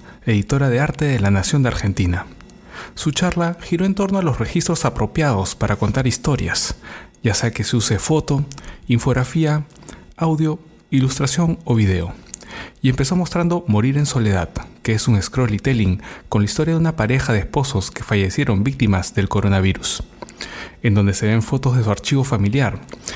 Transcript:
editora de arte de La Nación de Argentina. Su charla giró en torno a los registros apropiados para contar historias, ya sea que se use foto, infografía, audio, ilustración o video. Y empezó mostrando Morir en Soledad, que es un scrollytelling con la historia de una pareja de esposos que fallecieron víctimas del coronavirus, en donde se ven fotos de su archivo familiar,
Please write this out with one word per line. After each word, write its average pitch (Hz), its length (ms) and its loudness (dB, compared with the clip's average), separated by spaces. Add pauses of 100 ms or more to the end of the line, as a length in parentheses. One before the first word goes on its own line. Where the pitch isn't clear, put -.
(280)
editora 127 420 2
de 123 120 2
arte 151 240 0
de 135 140 2
La 101 120 2
Nación 101 320 2
de 123 60 2
Argentina. 92 560 -2 (680)
Su - 160 -2
charla 175 500 0
giró 175 240 -2
en 196 100 2
torno 196 240 0
a - 20 0
los 151 180 0
registros 170 440 -2
apropiados 139 720 0
para 104 220 0
contar 120 280 0
historias, - 720 -2 (480)
ya 110 100 2
sea 113 180 0
que - 120 -4
se 123 140 0
use 110 200 0
foto, 147 480 0 (420)
infografía, 135 760 2 (540)
audio, 160 420 0 (320)
ilustración 135 720 2
o 120 120 0
video. 92 380 2 (680)
Y 135 80 2
empezó 135 260 0
mostrando 175 520 0
Morir 117 300 2
en 147 80 2
Soledad, 107 440 0 (340)
que 113 100 0
es 107 140 0
un 110 120 4
scrollytelling 107 840 0 (260)
con 104 140 2
la 104 40 2
historia 156 280 0
de 165 80 2
una 160 160 0
pareja 123 340 0
de 107 80 2
esposos 117 500 -2
que - 140 -12
fallecieron 101 600 0
víctimas 101 500 0
del 95 140 0
coronavirus, 95 760 0 (800)
en 117 100 2
donde 101 200 4
se 110 140 -2
ven 110 140 2
fotos 131 360 0
de 117 80 4
su 107 60 2
archivo 135 340 0
familiar, 107 560 0 (340)